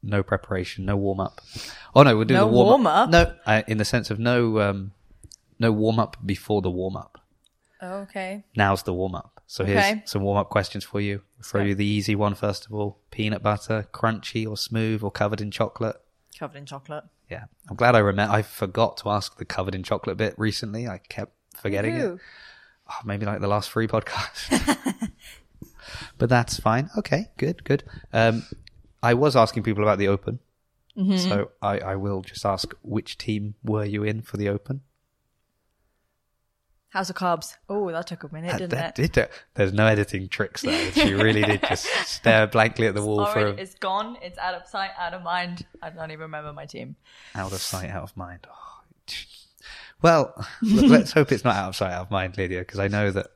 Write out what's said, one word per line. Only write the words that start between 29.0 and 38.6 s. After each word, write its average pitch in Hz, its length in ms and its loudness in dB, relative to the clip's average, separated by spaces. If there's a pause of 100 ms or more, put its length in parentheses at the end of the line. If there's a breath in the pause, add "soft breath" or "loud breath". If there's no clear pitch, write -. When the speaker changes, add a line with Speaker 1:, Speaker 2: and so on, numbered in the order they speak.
Speaker 1:
I 120 140 4
was 139 200 4
asking 113 280 4
people 107 200 0
about 104 140 4
the 101 120 2
Open. 104 300 0 (580)
Speaker 2:
Mm-hmm. 190 200 2
Speaker 1:
So 180 340 0 (100)
I, 101 180 0
I 95 160 -4
will 98 260 -2
just - 240 -12
ask, 98 280 -2 (100)
which - 340 -6
team 107 460 -4
were 107 220 0
you 104 180 -4
in 107 180 -4
for - 160 -12
the 104 120 -2
Open? 131 320 -6 (2000)
Speaker 2:
House 190 200 -4
of 185 60 -8
Carbs. 170 400 -2 (140)
Oh, 196 220 -2
that 165 160 -6
took - 160 -12
a 147 100 -14
minute, 165 180 -6
Speaker 1:
That, - 80 -2
Speaker 2:
didn't 175 120 -4